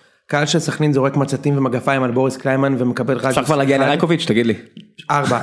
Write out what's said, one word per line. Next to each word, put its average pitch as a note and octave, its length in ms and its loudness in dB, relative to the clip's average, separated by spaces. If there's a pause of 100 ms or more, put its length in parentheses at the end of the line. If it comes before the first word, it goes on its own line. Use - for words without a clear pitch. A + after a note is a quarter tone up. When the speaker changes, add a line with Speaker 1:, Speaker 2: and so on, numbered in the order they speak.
(280)
Speaker 1:
קהל D3+ 180 -2
של D#3+ 140 0
סכנין D3+ 340 0
זורק C3+ 240 2
מצתים C#3 400 0
ומגפיים C3 460 0
על B2 80 0
בוריס C3 260 0
קליימן C3+ 400 0
ומקבל B2 400 -2
Speaker 2:
אפשר B2 100 -2
Speaker 1:
רדיוס C3+ 180 0
Speaker 2:
כבר D3+ 100 2
להגיע C#3 220 2
Speaker 1:
אחד. C3+ 80 2
Speaker 2:
לרייקוביץ', D#3+ 420 2
תגיד A#2 180 2
לי. A2 80 2 (580)
Speaker 1:
ארבע, C3 320 0